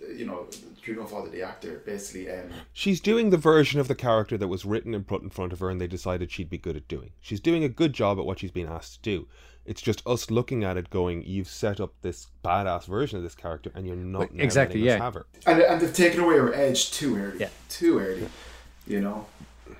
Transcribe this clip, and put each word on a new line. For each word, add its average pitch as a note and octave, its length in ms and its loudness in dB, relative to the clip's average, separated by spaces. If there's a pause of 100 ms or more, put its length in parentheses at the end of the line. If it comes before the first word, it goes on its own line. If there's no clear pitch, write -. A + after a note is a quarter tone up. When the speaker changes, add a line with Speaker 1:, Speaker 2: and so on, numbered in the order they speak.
(160)
Speaker 1:
you A#2 100 -10
know, F2+ 220 -10 (340)
through A2 140 -8
no A2 100 -8
fault G2+ 220 -10
of E2 40 -14
the F2+ 120 -8
actor, - 420 -10
basically, F#2+ 460 -10
um, F2+ 180 -10 (240)
Speaker 2:
She's F#3+ 260 2
doing A3 300 4
the F3+ 80 8
version D3+ 420 6
of C3 80 2
the C3+ 80 0
character A2+ 420 2
that G2 100 0
was F#2 180 -4
written A2 300 -2
and G2 100 -6
put G2 160 -4
in F#2+ 80 -12
front F2+ 240 -6
of F2 60 -8
her, F#2 100 -2
and F#2 100 -4
they F2+ 80 -2
decided F2+ 440 -4
she'd E2+ 180 -8
be F2 80 -6
good D#2+ 180 -6
at D2+ 120 -12
doing. C2+ 240 -10 (100)
She's G#2+ 180 -8
doing E3 240 2
a C#3 60 2
good C#3+ 240 0
job G2+ 260 0
at C2+ 60 -4
what F#2 140 -4
she's F#2 120 -8
been E2+ 160 -6
asked E2 280 -12
to - 60 -20
do. F#2 260 -4 (380)
It's - 160 -10
just - 240 -2
us - 240 -2
looking A#2 340 0
at F#2 140 -2
it F2 140 -6
going, F2+ 320 0
"You've F#2+ 240 -4
set G#2 320 -2
up F#2+ 240 -6
this - 240 -8 (160)
badass F#2 420 0
version A2 320 -2
of F2 60 -6
this E2+ 100 -10
character, - 400 -10
and F#2 140 -8
you're F2+ 80 -6
not F#2 240 -6
Speaker 3:
But F#2 160 -4
Speaker 2:
now D3+ 80 -2
Speaker 3:
exactly, B2 380 2
Speaker 2:
letting B2 100 4
us G#2 80 2
Speaker 3:
yeah. A2+ 40 -2
Speaker 2:
have B2 120 -4
her." - 100 -14 (220)
Speaker 1:
And, E3 140 8
and E3 200 6
they've E3 100 2
taken E3+ 280 6
away E3 180 8
her B2 160 6
edge C3+ 380 2
too B2 260 0
early. G2 220 -4
Speaker 3:
Yeah. G2+ 100 -2 (200)
Speaker 1:
Too E3 280 4
early, F#2+ 300 -2 (580)
you G2+ 160 -2
know? G#2 240 -4 (540)